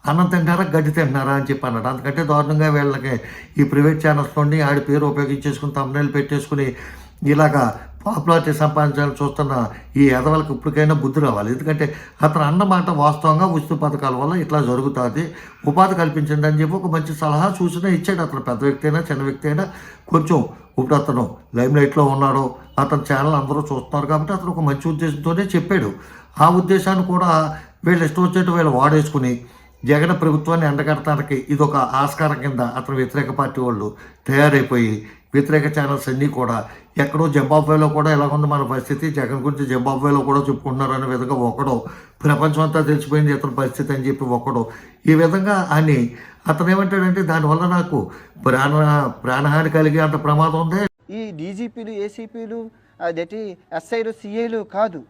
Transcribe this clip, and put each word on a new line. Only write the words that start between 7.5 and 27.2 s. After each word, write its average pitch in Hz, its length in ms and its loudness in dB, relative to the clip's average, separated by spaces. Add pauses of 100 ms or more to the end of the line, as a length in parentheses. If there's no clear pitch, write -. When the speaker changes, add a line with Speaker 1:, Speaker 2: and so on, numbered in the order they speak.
Speaker 1:
పాపులారిటీ 160 460 2
సంపాదించాలని 147 720 0
చూస్తున్న 135 460 -2 (260)
ఈ 139 120 6
ఎదవలకు 151 460 2
ఇప్పటికైనా 156 400 2
బుద్ధి 135 260 0
రావాలి. 110 320 0
ఎందుకంటే 151 420 -2 (280)
అతను 156 200 2
అన్నమాట 180 480 2
వాస్తవంగా 156 560 2
ఉచిత 165 260 0
పథకాల 143 420 -2
వల్ల 143 200 -2
ఇట్లా 151 260 0
జరుగుతుంది, 127 760 -2 (320)
ఉపాధి 185 280 4
కల్పించండి 151 520 0
అని 156 140 2
చెప్పి 156 140 0
ఒక 190 120 -2
మంచి 160 280 -2
సలహా, 156 440 0
సూచన 175 280 -2
ఇచ్చాడు. 180 340 0
అతను 147 200 -4
పెద్ద 120 240 -4
వ్యక్తి 139 220 0
అయినా, 151 140 2
చిన్న 143 220 -4
వ్యక్తి 135 260 -4
అయినా, 165 200 -2 (400)
కొంచెం 160 320 4 (380)
ఇప్పుడు 131 160 0
అతను 127 420 -2 (180)
లైమ్లైట్లో 139 500 2
ఉన్నాడు, 135 460 0 (280)
అతని 143 360 0
ఛానల్ 147 200 0
అందరూ 139 260 -2
చూస్తున్నారు 143 460 -6
కాబట్టి 156 260 -2
అతను 180 180 -4
ఒక 180 100 -4
మంచి 143 280 0
ఉద్దేశంతోనే 160 540 -2
చెప్పాడు. 175 500 0 (480)
ఆ 160 100 8
ఉద్దేశాన్ని 185 560 2
కూడా 165 540 0 (240)